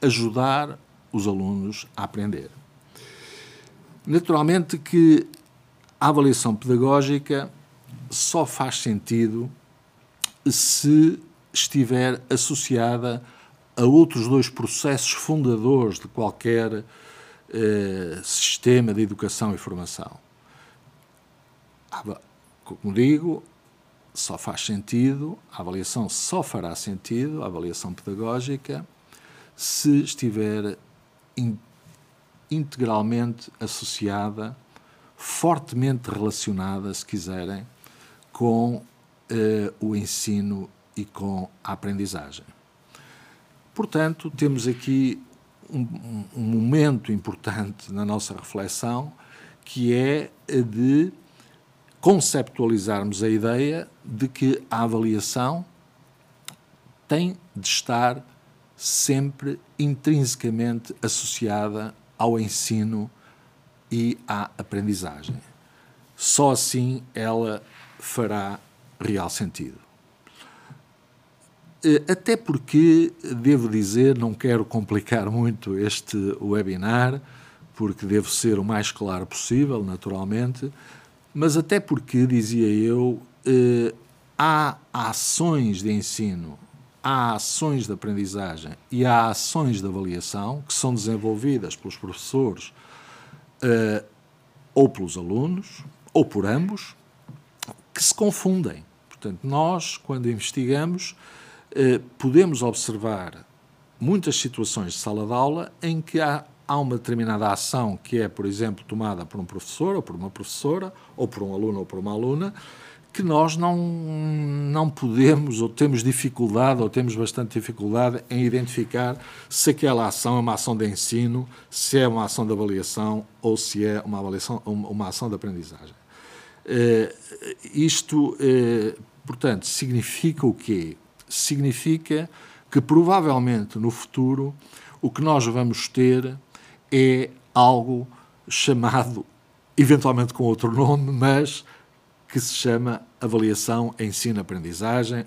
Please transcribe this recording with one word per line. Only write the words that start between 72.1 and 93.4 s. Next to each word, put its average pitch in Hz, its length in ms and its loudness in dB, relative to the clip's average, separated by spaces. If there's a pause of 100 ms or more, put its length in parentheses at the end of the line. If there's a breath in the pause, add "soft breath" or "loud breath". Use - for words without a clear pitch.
porque, 165 800 4 (220)
devo 120 340 4
dizer, 110 480 4
não 117 160 0
quero 113 320 2
complicar 104 640 -2
muito 110 480 -2
este 104 400 -4 (240)
webinar, 107 800 0 (540 loud breath)
porque 104 300 -4
devo 101 240 2
ser 110 280 0
o 98 60 -2
mais 104 280 -2
claro 95 340 -6
possível, 127 580 -2
naturalmente, 101 880 -4 (640 loud breath)
mas 147 220 2
até 165 240 2
porque, 127 460 0
dizia 117 420 2
eu, 117 540 0 (240)
eh, 123 480 4 (440)
há 151 400 2 (140)
ações 117 920 0
de 107 100 -2
ensino, 92 640 -4 (440)
há 131 320 0
ações 135 520 -2
de 104 80 -6
aprendizagem 95 800 -6 (180)
e 123 140 2
há 120 240 4
ações 120 500 -2
de 98 80 -6
avaliação 98 800 -6
que - 60 -6
são 131 200 0
desenvolvidas 110 840 -2
pelos - 200 -14
professores, 104 800 -4 (880 loud breath)